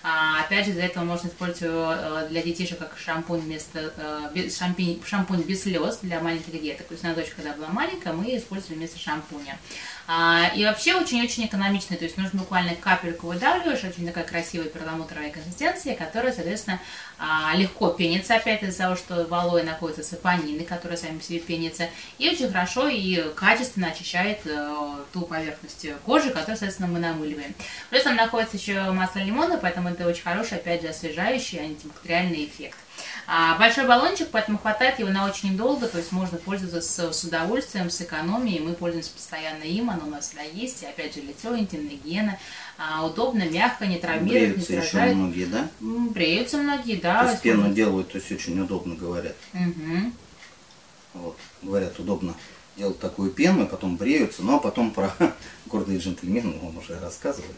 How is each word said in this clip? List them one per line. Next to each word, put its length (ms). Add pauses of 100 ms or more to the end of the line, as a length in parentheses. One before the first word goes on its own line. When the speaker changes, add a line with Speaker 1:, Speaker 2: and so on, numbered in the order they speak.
Speaker 1:
А 420
опять 200
же, 80
для 140
этого 180
можно 240
использовать 320
его, 320
э, 360
для 120
детишек 380
как 180
шампунь 420
вместо, 560
э, 400
без-, 220
шампинь-, 480
шампунь 380
без 200
слёз 380
для 180
маленьких 420
деток. 260
То 80
есть 100
у 20
нас 80
дочка, 220
когда 160
была 160
маленькая, 420
мы 140
её 140
использовали 400
вместо 200
шампуня. 580 (480)
А, 480
и 120
вообще 300
очень-очень 500
экономичный, 500
то 80
есть 140
нужно 220
буквально 360
капельку 520
выдавливаешь, 580
очень 200
такая 200
красивая 420
перламутровая 640
консистенция, 640
которая, 380
соответственно, 480 (360)
а, 380
легко 320
пенится, 480
опять 280
из-за 160
того, 180
что 280
в 80
алоэ 300
находятся 400
сапонины, 600
которые 320
сами 220
по 40
себе 160
пенятся, 480 (300)
и 120
очень 200
хорошо 400
и 440
качественно 540
очищает, 580
э, 220 (460)
ту 80
поверхность 640 (200)
кожи, 260
которую, 260
соответственно, 320
мы 100
намыливаем. 560 (340)
Плюс 140
там 140
находится 400
ещё 340
масло 280
лимона, 380
поэтому 300
это 180
очень 180
хороший, 340
опять 240
же, 80
освежающий 680
антибактериальный 880
эффект. 320 (480)
А, 320
большой 300
баллончик, 440
поэтому 260
хватает 420
его 100
на 160
очень 320
долго, 300
то 100
есть 140
можно 260
пользоваться 440
с, 320
с 100
удовольствием, 680
с 120
экономией. 580
Мы 140
пользуемся 380
постоянно 520
им, 260
оно 160
у 40
нас 180
всегда 160
есть, 400
и 20
опять 300
же 60
лицо, 360
интимная 340
гигиена. 460 (400)
А, 280
удобно, 440
мягко, 380
не 100
травмирует, 440
не 80
Speaker 2:
Бреются 240
ещё 100
Speaker 1:
раздражает. 320
Speaker 2:
многие, 300
да? 220 (140)
Speaker 1:
М, 280
бреются 480
многие, 400
да, 260
Speaker 2:
То 80
есть 100
пену 200
Speaker 1:
используют. 140
Speaker 2:
делают, 360
то 60
есть 140
очень 280
удобно, 360
говорят. 400 (180)
Speaker 1:
Мгм. 600 (1000)
Speaker 2:
Вот, 240 (240)
говорят, 380
удобно 360 (400)
делать 240
такую 320
пену, 320
и 40
потом 300
бреются, 460
ну 140
а 20
потом 320
про 280
<laughs> 460
гордые 340
джентльмены 560
мы 120
вам 100
уже 220
рассказывали. 580